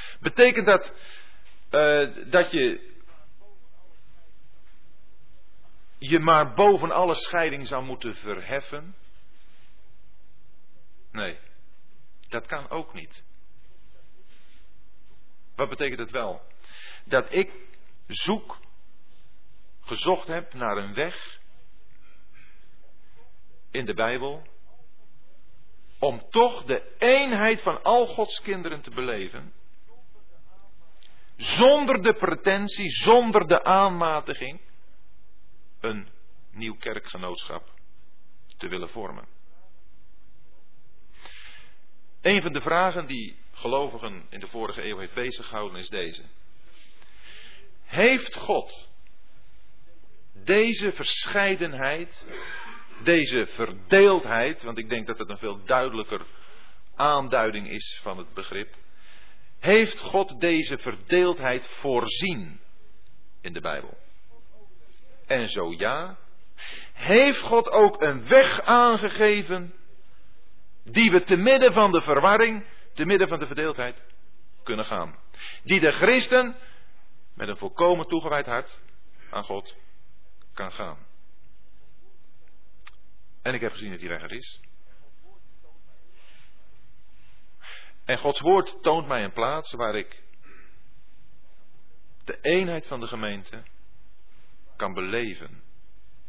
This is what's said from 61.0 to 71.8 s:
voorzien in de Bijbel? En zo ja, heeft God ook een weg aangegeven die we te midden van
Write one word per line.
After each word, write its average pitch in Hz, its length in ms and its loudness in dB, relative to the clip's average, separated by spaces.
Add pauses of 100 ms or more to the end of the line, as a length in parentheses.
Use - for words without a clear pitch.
voorzien 110 920 0 (840)
in 87 120 -6
de 82 80 -4
Bijbel? 76 360 -4 (1300)
En 120 240 2
zo 87 220 -2
ja, 135 460 -2 (760)
heeft 262 460 8
God 233 300 4
ook 208 320 8
een 143 260 2
weg 262 340 10
aangegeven 208 1120 6 (1080)
die 214 280 6
we 175 120 8
te 185 120 4
midden 247 380 8
van 208 180 8